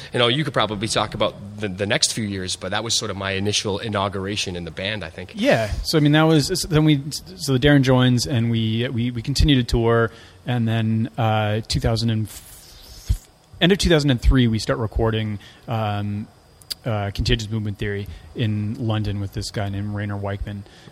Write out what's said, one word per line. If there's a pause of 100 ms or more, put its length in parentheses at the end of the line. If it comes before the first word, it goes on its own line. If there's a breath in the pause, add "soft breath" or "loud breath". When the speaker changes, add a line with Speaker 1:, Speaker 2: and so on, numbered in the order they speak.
(120 loud breath)
Speaker 1:
you
know,
you
could
probably
talk
about (240)
the,
the
next
few
years,
but
that
was
sort
of
my
initial
inauguration
in
the
band,
I
think.
Speaker 2:
Yeah. (140)
So,
I
mean,
that
was, (140)
so
then
we,
so
Darren
joins,
and
we,
we,
we
continue
to
tour, (360 loud breath)
and
then,
uh,
two
thousand
and
f-, (320)
end
of
two
thousand
and
three,
we
start
recording, (300 loud breath)
um, (580)
uh,
Contagious
Movement
Theory (300 loud breath)
in
London
with
this
guy
named
Rainer
Weichman. (320 loud breath)